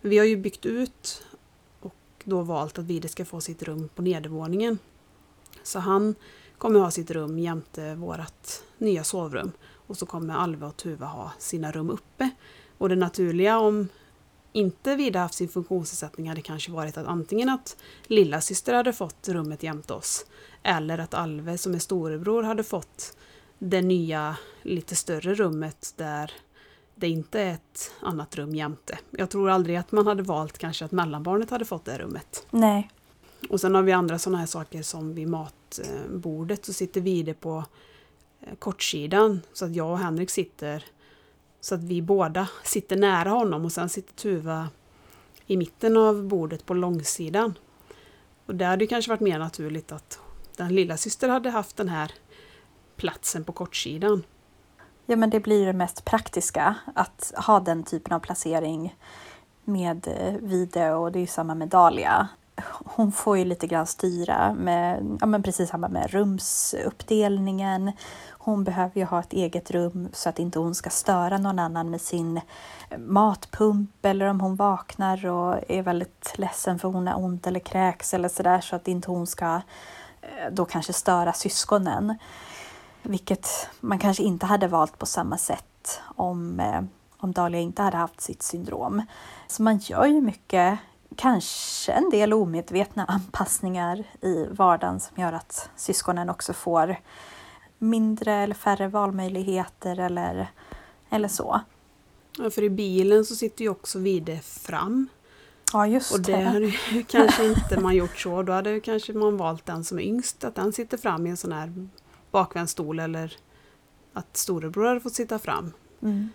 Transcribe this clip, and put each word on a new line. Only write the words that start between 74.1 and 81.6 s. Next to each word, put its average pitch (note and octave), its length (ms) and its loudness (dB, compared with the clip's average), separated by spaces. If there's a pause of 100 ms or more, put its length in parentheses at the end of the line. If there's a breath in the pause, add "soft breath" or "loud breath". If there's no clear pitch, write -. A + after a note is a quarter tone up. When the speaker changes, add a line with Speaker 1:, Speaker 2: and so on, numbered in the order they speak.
Speaker 2:
om G3 160 2
hon F#3+ 140 2
vaknar F#3+ 720 0
och F3 460 0
är F#3 100 0
väldigt F3 540 -4
ledsen F#3 440 -2
för F#3+ 80 -4
hon F#3 200 0
har F#3 160 -2
ont F3+ 240 -4
eller F3+ 120 -2
kräks F#3 540 0
eller F3+ 160 0
sådär, F3+ 320 4
så - 140 -6
att F3 120 -6
inte F3+ 240 -2
hon F3 160 -2
ska, E3+ 340 -2 (600 loud breath)
eh, - 300 -8
då F3+ 140 2
kanske E3 280 -4
störa F3 400 4
syskonen. G3+ 840 0 (840 loud breath)